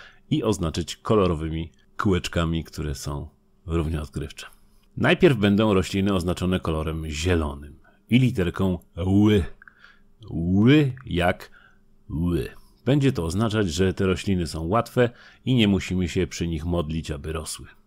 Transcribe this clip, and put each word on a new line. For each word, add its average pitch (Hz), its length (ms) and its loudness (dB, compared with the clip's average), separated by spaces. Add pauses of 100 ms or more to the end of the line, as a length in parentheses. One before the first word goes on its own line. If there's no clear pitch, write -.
(300)
i 151 140 0
oznaczyć 87 520 -2
kolorowymi 82 760 0 (260)
kółeczkami, 85 680 0
które 73 320 -8
są 73 340 -10 (360)
równie 78 360 -2
odkrywcze. - 460 -10 (500)
Najpierw 156 400 4
będą 104 360 4
rośliny 98 400 0
oznaczone 90 460 0
kolorem 78 500 -4
zielonym 73 680 -2 (300)
i 117 100 6
literką 95 600 0 (180)
ły. 98 460 4 (840)
Ły 117 640 4 (120)
jak 87 460 -2 (580)
ły. 82 400 -2 (360)
Będzie 135 260 2
to 90 140 -2
oznaczać, 101 440 0
że 90 240 0
te 101 120 -2
rośliny 92 420 0
są 82 200 -6
łatwe 117 420 0 (360)
i 127 100 0
nie 110 120 4
musimy 92 420 0
się 90 180 -2
przy - 200 -6
nich 80 180 -6
modlić, 80 460 -4
aby 73 220 -10
rosły. - 320 -10 (220)